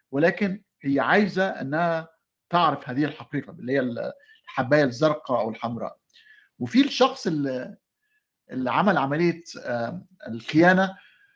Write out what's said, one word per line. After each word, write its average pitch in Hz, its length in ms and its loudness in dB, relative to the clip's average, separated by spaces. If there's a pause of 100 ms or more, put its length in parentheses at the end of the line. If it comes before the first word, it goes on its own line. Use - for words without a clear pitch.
(100)
ولكن 185 520 0 (200)
هي 139 180 0
عايزة 180 460 2
إنها 160 600 -4 (420)
تعرف 156 380 2
هذه 135 160 0
الحقيقة 139 460 -8
اللي 120 220 -6
هي 139 80 2
ال-، 120 320 -4 (320)
الحباية 139 400 2
الزرقاء 135 560 0
أو 113 100 -2
الحمراء. 117 480 -8 (600)
وفي 123 260 2
الشخص - 420 0
اللي، 135 500 -4 (760)
اللي 127 200 -4
عمل 165 280 2
عملية، 160 440 0 (220)
آه، 117 420 -6 (220)
الخيانة، 180 680 4 (400)